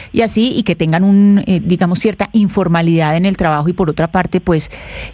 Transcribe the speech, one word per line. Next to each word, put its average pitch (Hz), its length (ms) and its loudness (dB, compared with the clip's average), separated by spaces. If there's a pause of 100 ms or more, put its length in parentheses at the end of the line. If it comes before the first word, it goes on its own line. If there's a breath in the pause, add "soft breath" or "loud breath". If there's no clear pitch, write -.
(120)
y 233 100 0
así, 226 340 0
y 226 80 -2
que 175 100 0
tengan 165 300 0
un, 202 420 4
eh, 180 160 0
digamos, 175 380 0
cierta 202 320 -2
informalidad 170 840 2
en 175 80 0
el 196 120 0
trabajo, 156 320 0
y 180 40 0
por 180 160 -2
otra 160 220 -2
parte, 180 300 -2
pues, 160 300 -2 (440 loud breath)